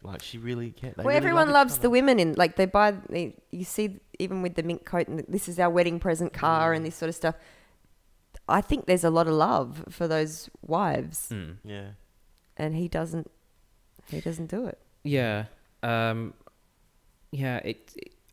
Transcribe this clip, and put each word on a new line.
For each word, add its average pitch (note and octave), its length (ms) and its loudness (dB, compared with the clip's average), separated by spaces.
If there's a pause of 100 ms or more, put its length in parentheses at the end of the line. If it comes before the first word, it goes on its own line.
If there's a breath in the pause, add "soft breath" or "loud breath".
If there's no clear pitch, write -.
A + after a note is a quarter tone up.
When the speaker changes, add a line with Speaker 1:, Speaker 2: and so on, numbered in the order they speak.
Speaker 1:
like, F#2+ 180 -12
she - 160 -14
really A#2+ 320 -6
ca-, C3 200 -14
they - 80 -12
Speaker 2:
Well, G#3+ 80 -4
Speaker 1:
really C#4+ 100 2
Speaker 2:
everyone D#4+ 320 4
Speaker 1:
love C#4+ 180 8
each B3 40 -2
Speaker 2:
loves - 80 -4
the - 20 -12
Speaker 1:
other. B3 100 4
Speaker 2:
women B3+ 300 6
in, E3 140 2
like, E3+ 200 4
they F#3+ 120 4
buy, G#3 260 4 (160)
they, E3 260 -4 (160)
you F3+ 140 -8
see G3+ 340 -4 (220)
even F#3+ 200 -4
with F3+ 140 -2
the E3+ 80 0
mink E3+ 220 -4
coat F3 240 -2
and D#3+ 100 -6
the, D3 100 -6
"This G3 200 -4
is F3 100 -6
our F3 100 4
wedding E3+ 300 4
present E3+ 340 0
car" D#3+ 400 2
Speaker 1:
Mm. D#3+ 40 0
Speaker 2:
and D#3+ 100 -4
this D#3+ 80 -8
sort D#3+ 140 -6
of E3+ 80 -6
stuff. E3 180 -2 (1120 soft breath)
I E3+ 120 4
think B3+ 260 -2
there's F3+ 180 4
a E3 60 4
lot E3 180 4
of D#3 60 2
love D3+ 540 0
for - 200 -4
those D#3 400 -2 (140)
wives. D#3 680 -2
Speaker 3:
Mm. F#2 340 -8
Speaker 1:
Yeah. G2+ 260 -12 (680)
Speaker 2:
And D#3 200 -4
he F3 120 -4
doesn't, E3 420 -6 (800)
he D3+ 120 -10
doesn't E3 280 -8
do A3+ 180 -6
it. - 120 -10 (260)
Speaker 3:
Yeah. A#2 420 0 (380)
Um, A2+ 500 -2 (960)
yeah, C3+ 280 -4
it, - 380 -10
it, - 180 -18 (180)